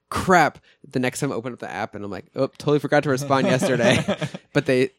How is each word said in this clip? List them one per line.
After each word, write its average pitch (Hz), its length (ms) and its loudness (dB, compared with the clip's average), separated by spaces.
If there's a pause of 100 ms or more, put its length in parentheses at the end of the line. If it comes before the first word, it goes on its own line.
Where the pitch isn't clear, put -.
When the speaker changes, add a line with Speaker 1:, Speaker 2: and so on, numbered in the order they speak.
(100)
Speaker 1:
crap, 170 480 2 (280)
the 135 120 -6
next 127 220 -4
time 143 120 -2
I - 40 -4
open 123 180 -8
up - 60 -18
the - 100 -12
app, 101 240 -8
and 101 100 -12
I'm 101 60 -10
like, 95 240 -12
"Oh, - 140 -2
totally 147 320 0
forgot 147 240 0
to 147 60 -2
respond 135 360 0
Speaker 2:
<laughs> - 80 2
Speaker 1:
yesterday." 127 500 2 (480)
But 143 140 0
they 131 220 2 (100)